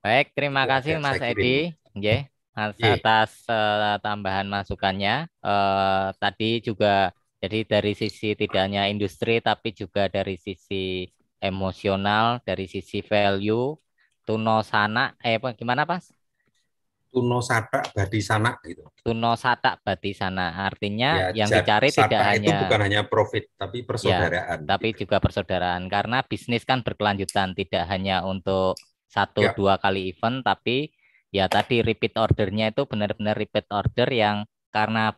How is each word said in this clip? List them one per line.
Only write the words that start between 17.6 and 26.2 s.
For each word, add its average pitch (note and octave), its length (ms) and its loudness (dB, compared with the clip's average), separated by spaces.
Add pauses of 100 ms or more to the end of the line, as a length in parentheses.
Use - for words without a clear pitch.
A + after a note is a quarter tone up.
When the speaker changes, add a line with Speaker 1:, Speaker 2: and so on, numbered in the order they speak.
Speaker 2:
badi G#2 320 -2
sana, G#2+ 400 0
gitu. - 240 -16 (160)
Speaker 1:
Tuno A#2 320 0
satak A#2+ 480 0
badi G2 320 -4
sana, F#2 500 -4
artinya G#2+ 640 -2
Speaker 2:
Ya, G#2+ 160 0
Speaker 1:
yang G#2 60 2
Speaker 2:
jat-, G2 100 4
Speaker 1:
dicari A2 300 4
tidak G#2+ 320 4
Speaker 2:
satak G#2 160 4
itu G#2 100 2
Speaker 1:
hanya G2+ 140 2
Speaker 2:
bukan G2+ 180 2
hanya G#2 240 2
profit, G#2 480 0
tapi - 300 -10
Speaker 1:
Ya, - 20 -12
Speaker 2:
persaudaraan, E2+ 800 0
Speaker 1:
tapi F#2+ 320 0
Speaker 2:
gitu. G#2 100 -6
Speaker 1:
juga G2 140 0
persaudaraan, F2+ 720 0
karena G#2 340 0